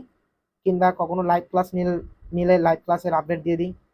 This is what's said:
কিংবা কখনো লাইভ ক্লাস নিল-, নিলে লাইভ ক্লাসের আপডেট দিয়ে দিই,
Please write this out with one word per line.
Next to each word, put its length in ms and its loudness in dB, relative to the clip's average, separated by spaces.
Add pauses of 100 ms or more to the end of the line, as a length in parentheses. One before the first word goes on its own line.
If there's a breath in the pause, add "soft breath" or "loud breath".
(640)
কিংবা 340 2
কখনো 260 -4
লাইভ 260 0
ক্লাস 240 -2
নিল-, 280 -2 (320)
নিলে 240 4
লাইভ 260 2
ক্লাসের 300 -2
আপডেট 280 -2
দিয়ে 160 -2
দিই, 160 -4 (200)